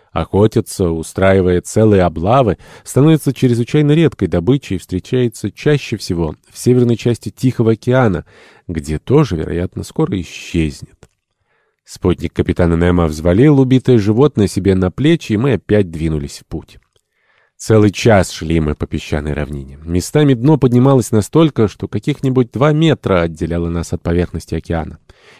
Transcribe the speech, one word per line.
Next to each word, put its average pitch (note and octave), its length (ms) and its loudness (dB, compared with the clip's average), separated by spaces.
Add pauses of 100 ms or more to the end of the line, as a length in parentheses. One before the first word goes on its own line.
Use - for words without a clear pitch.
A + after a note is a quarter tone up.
(100)
охотятся, G2 800 0
устраивая F2+ 720 0
целые G#2+ 420 2
облавы, F2+ 540 0 (260)
становится D3 480 2
чрезвычайно C3 640 0
редкой D3+ 340 0
добычей F2 480 -2
и F2 40 -6
встречается A2+ 720 -4
чаще - 440 -4
всего E2+ 400 -4 (160)
в - 60 -20
северной A#2+ 400 2
части A#2 320 -4
Тихого A#2 420 -2
океана, A#2 540 0 (420)
где D#2 320 -6
тоже, B2+ 380 0
вероятно, D#2+ 460 -6
скоро - 360 -4
исчезнет. - 800 -8 (880)
Спутник - 480 -4
капитана F2 440 0
Немо F2 320 2
взвалил F2+ 520 2
убитое B2+ 380 2
животное A2 500 2
себе F#2+ 280 0
на F#2 160 0
плечи, D3 420 -2
и G2+ 40 0
мы B2+ 160 0
опять G2+ 380 0
двинулись D#2 480 -6
в - 60 -20
путь. - 340 -14 (800)
Целый G#2+ 340 4
час G2+ 400 2
шли E2 300 -2
мы D2+ 140 -2
по - 120 -8
песчаной D2+ 460 -6
равнине. C#2 500 -8
Местами F2+ 500 0
дно C3 240 2
поднималось B2 540 2
настолько, A#2 560 2
что - 220 -8
каких-нибудь C3 640 -2
два C#3 180 2
метра D3 520 2
отделяло E2+ 440 -4
нас E2+ 240 -6
от F2 100 -6
поверхности E2+ 540 -4
океана. D#2+ 440 -8 (400)